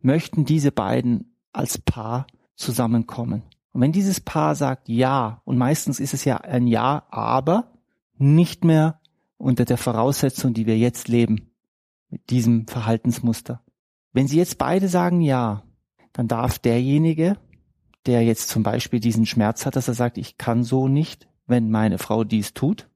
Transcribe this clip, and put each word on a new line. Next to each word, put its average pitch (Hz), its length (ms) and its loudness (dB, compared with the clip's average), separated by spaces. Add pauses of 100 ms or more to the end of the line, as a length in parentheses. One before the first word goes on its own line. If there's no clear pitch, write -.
Möchten 147 440 0
diese 147 260 2
beiden 117 640 -2 (160)
als - 280 -6
Paar 117 480 -4 (280)
zusammenkommen? 117 880 -4 (280)
Und 131 100 -2
wenn 151 100 4
dieses 196 300 0
Paar 156 340 -2
sagt 135 340 -4
ja, 123 560 0
und 131 120 -2
meistens 135 420 0
ist - 140 -4
es 135 120 -6
ja 131 120 2
ein 123 300 -2
Ja, 120 420 0
aber 131 640 -2 (460)
nicht 151 480 4
mehr 160 340 4 (380)
unter 123 280 0
der 123 120 0
Voraussetzung, 127 760 0
die 110 140 -2
wir 110 100 2
jetzt 120 300 0
leben, 113 440 0 (580)
mit - 200 -16
diesem 117 380 2
Verhaltensmuster. 117 960 -4 (480)
Wenn 135 160 0
sie 143 100 0
jetzt 175 200 0
beide 185 320 0
sagen 175 320 2
ja, 123 420 0 (500)
dann 120 140 -4
darf 120 320 -2
derjenige, 156 800 2 (680)
der 120 180 4
jetzt 113 260 0
zum 110 140 0
Beispiel 120 360 -2
diesen 113 260 2
Schmerz 113 400 0
hat, 135 100 -4
dass 131 120 -2
er 123 60 -2
sagt, 120 240 -2
ich - 200 -12
kann 120 260 -2
so 131 240 0
nicht, 143 400 -2 (180)
wenn 117 260 0
meine 107 280 0
Frau 110 240 0
dies 107 300 -2
tut - 420 -4